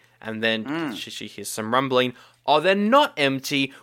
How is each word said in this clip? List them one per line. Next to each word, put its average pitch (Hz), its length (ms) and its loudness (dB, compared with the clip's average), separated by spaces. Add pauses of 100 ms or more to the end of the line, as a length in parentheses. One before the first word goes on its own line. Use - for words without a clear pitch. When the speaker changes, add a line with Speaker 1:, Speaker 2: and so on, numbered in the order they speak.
(200)
Speaker 1:
And 110 220 -8
then 113 220 0
Speaker 2:
Mm. 143 320 -6
Speaker 1:
she, - 140 -12
she 107 160 -12
hears 104 240 -14
some 110 220 -4
rumbling. 127 420 2 (320)
"Oh, 147 140 4
they're 185 140 2
not 226 440 4
empty. 135 540 0 (100)